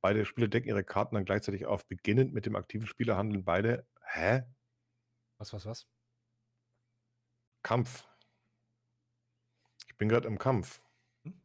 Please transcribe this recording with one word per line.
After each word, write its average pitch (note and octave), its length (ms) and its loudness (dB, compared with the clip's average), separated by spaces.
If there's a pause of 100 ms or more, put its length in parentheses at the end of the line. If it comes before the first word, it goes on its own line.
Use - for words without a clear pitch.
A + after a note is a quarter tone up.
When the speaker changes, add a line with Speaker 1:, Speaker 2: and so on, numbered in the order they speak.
Speaker 1:
Beide G#2 240 2
Spieler A#2 240 0
decken A#2+ 200 0
ihre G2+ 140 0
Karten G#2 320 -2
dann G2+ 100 0
gleichzeitig G2 420 -2
auf. - 200 -2
Beginnend A2+ 460 2
mit G2+ 140 -4
dem G#2+ 100 -2
aktiven G#2+ 300 -6
Spieler A2+ 300 -2
handeln G2+ 280 -2
beide. G#2 420 2 (160)
Hä? G#2+ 400 0 (960)
Speaker 2:
Was, - 140 -14
was, G2+ 140 -10
was? A2 200 -10 (1800)
Speaker 1:
Kampf. - 460 -2 (1800)
Ich - 80 -20
bin G#2 120 0
grad A#2 160 4
im A2+ 140 -4
Kampf. A#2+ 420 0 (440)
Speaker 2:
Hm? - 200 -16